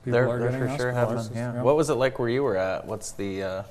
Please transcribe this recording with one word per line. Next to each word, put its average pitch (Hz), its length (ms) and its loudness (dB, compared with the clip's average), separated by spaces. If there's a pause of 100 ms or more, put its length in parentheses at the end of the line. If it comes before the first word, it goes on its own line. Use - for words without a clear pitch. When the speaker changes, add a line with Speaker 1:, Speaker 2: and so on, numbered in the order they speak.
Speaker 1:
People 123 100 -2
Speaker 2:
There, 123 160 4
Speaker 1:
are 120 100 0
Speaker 2:
there 120 100 0
Speaker 1:
getting 127 200 -2
Speaker 2:
for 131 80 -4
sure 123 140 0
have 120 180 2
been, 117 80 -2
Speaker 1:
hospitalized. 110 180 -6
Speaker 2:
yeah. 120 200 -4
Speaker 1:
Yeah. 120 60 -4
Speaker 2:
What 127 140 6
was 151 140 2
it 143 60 2
like 127 220 2
where 120 120 0
you 127 120 2
were 117 160 2
at? 92 280 -2
What's 104 260 -8
the, 98 320 -4
uh, 95 280 -6